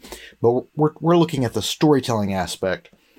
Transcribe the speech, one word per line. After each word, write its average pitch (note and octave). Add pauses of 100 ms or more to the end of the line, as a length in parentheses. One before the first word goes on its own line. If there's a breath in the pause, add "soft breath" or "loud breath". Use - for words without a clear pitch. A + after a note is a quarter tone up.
(420 loud breath)
But A#2+ (120)
we're, D3+
we're E3
looking D#3
at A2+
the G#2+
storytelling B2
aspect F2+ (280 soft breath)